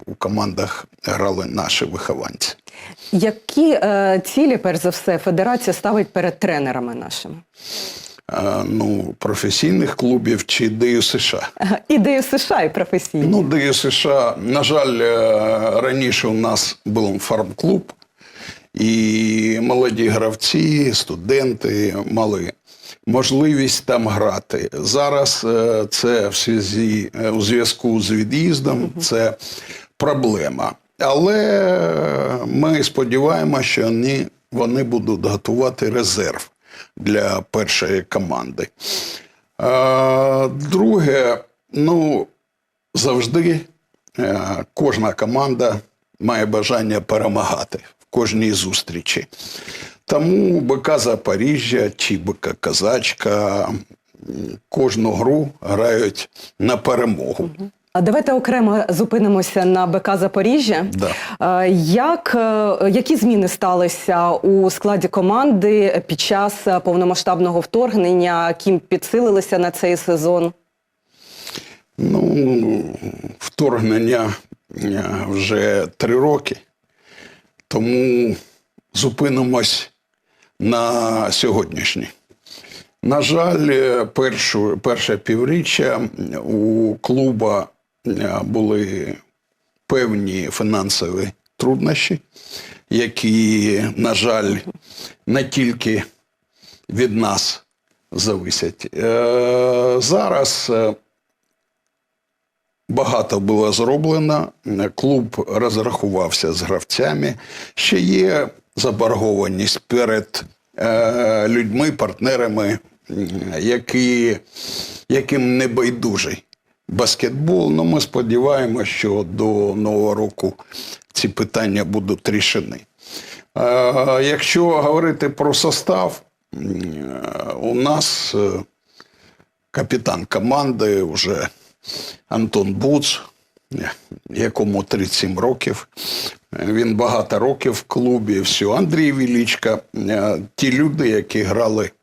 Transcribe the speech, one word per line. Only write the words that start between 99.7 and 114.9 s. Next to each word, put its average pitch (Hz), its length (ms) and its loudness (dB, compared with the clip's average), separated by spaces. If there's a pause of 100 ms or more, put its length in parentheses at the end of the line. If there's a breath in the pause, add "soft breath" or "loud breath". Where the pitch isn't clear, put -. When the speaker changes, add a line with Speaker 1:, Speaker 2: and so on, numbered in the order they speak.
Speaker 1:
зараз, 151 720 0
е, 113 240 2 (2000)
багато 120 500 0
було 104 320 2
зроблено, 151 760 2 (480)
клуб 123 520 0
розрахувався 98 1080 0
з 87 80 -4
гравцями, 90 760 -2 (400 loud breath)
ще - 240 0
є 180 480 2 (280)
заборгованість 104 1040 0
перед, 110 640 -2 (320)
е, 113 680 2
людьми, 117 440 0
партнерами, 110 880 0 (320)
м, 95 180 -4 (300)
які, 123 800 2 (720 loud breath)